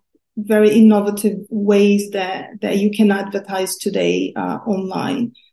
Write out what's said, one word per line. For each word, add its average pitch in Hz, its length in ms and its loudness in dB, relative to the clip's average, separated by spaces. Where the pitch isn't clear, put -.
very 214 340 4
innovative 208 680 4
ways 202 640 2
that, 190 500 -10
that 208 180 -2
you 202 120 0
can 208 200 4
advertise 196 640 -4
today, 185 600 -2
uh, 180 300 -6
online 190 680 -4